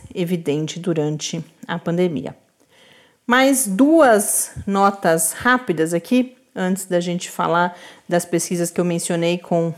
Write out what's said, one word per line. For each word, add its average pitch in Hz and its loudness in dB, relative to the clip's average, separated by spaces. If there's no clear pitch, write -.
evidente 165 -4
durante 156 -4
a 170 -6
pandemia. 170 -4
Mais 254 2
duas 247 4
notas 196 2
rápidas 185 0
aqui, 247 0
antes 185 -2
da 175 0
gente 175 -4
falar 175 0
das 175 0
pesquisas 170 -2
que - -4
eu 175 0
mencionei 170 -2
com 165 -2